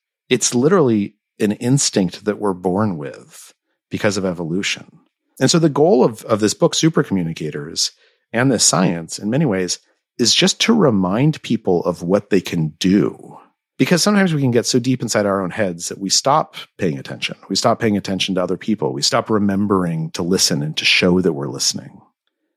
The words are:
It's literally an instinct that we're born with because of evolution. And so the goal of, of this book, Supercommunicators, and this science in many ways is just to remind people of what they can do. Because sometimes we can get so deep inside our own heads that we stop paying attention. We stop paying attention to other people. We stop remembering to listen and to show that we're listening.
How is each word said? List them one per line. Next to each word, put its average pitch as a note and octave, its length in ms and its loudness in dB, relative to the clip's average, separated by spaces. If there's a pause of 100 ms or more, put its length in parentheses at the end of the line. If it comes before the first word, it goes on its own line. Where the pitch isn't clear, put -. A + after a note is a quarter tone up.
(280)
It's B2+ 260 0
literally B2 640 2 (240)
an G#2 120 2
instinct A#2 720 0
that G#2 120 -2
we're G2+ 160 -2
born F#2 420 -2
with - 560 -16 (380)
because G2+ 260 -2
of F#2+ 80 -4
evolution. F2 760 -6 (400)
And C3 100 4
so F3 80 4
the E3 100 4
goal D#3+ 360 4
of, A#2+ 220 -2
of A2 120 0
this G#2 160 2
book, - 200 0
Supercommunicators, E2 1160 -2 (420)
and B2+ 200 2
this G2+ 120 2
science E2+ 540 0
in G2+ 120 -4
many D3 160 2
ways F#2+ 340 -2 (380)
is A#2 160 2
just - 260 2
to A3+ 140 4
remind B2 680 2
people F#2+ 420 0
of F2 180 -2
what F#2 260 0
they G2 120 4
can E2 280 -4 (100)
do. F2+ 600 0 (400)
Because D#3 240 2
sometimes G3 320 2
we C#3 80 0
can C3 80 2
get A#2+ 160 2
so C3 120 0
deep B2 240 0
inside A2 220 0
our G2 180 0
own F2+ 80 -4
heads F2 380 -4
that F#2 100 -12
we F#2+ 120 -6
stop - 440 0 (220)
paying D#2+ 220 -4
attention. - 380 -12 (120)
We F#2+ 80 -4
stop A#2 240 0
paying G#2+ 160 0
attention F#2+ 380 -4
to F#2 80 0
other F2+ 160 -4
people. - 340 -2
We C2+ 100 -6
stop A#2+ 280 -2
remembering G2 800 0
to - 100 -6
listen E2+ 400 0
and D3+ 140 -6
to - 80 -4
show F#2 380 2
that E2+ 100 2
we're C#2+ 160 -6
listening. - 520 -6 (560)